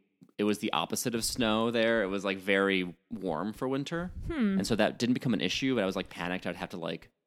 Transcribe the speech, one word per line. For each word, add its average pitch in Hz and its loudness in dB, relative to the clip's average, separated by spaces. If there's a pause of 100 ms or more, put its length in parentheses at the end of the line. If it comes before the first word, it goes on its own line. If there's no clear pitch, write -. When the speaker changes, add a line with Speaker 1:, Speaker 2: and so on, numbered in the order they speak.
(360)
Speaker 1:
it 104 0
was 104 2
the - -4
opposite 110 -2
of 113 -2
snow 113 2
there. 113 4
It 92 0
was, 95 -2
like, 98 -2
very 95 4 (160)
warm 90 -4
for 131 -6
winter, 165 -4 (160)
Speaker 2:
Hmm. 214 0
Speaker 1:
and - 0
so - 2
that 101 4
didn't 123 2
become 123 0
an - 0
issue, 131 0
but 104 2
I 95 2
was, 95 -2
like, 92 -4
panicked 90 -4
I'd 90 -4
have - -8
to, 98 -12
like, 82 -8 (180)